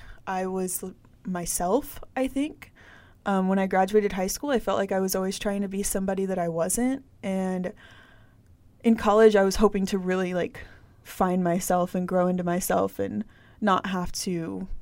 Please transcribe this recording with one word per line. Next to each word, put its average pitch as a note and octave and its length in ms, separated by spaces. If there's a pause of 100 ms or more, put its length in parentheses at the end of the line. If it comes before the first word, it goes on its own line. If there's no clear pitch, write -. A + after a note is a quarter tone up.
(280)
I F#3+ 180
was F#3 380
l-, F#3+ 100 (320)
myself, F3+ 760 (160)
I C4 120
think. C#4 440 (540)
Um, F#3+ 220
when G3 120
I F#3+ 80
graduated F#3+ 460
high F#3 140
school, C#4+ 220
I B3 100
felt - 200
like G3 120
I F#3+ 80
was F#3+ 140
always F#3+ 240
trying G3+ 240
to G3+ 60
be G3 160
somebody F#3+ 420
that F#3 140
I E3+ 80
wasn't. G#3 560 (180)
And F#3 520 (1080)
in A3+ 120
college, A3 400
I G3 80
was G3 140
hoping G3+ 300
to G3+ 100
really, F#3 360
like, - 320 (380)
find F#3 400
myself F3+ 500
and F3+ 140
grow F3+ 200
into F3+ 160
myself F#3 540
and G3+ 280 (340)
not G3+ 280
have F3+ 240
to F#3 560 (140)